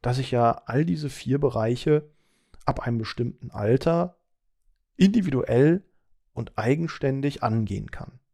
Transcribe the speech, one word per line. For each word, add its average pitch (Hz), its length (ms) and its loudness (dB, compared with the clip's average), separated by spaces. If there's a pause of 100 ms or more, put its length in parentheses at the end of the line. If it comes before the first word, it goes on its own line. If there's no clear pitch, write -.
dass 123 180 -2
ich 131 120 -4
ja 117 360 2
all 135 180 0
diese 156 260 -4
vier - 280 -2
Bereiche 127 720 0 (540)
ab 131 160 0
einem 120 180 -2
bestimmten - 520 -6
Alter 165 680 0 (760)
individuell 170 880 4 (500)
und - 240 -10
eigenständig 135 840 -2
angehen 104 480 -2
kann. - 300 -14 (140)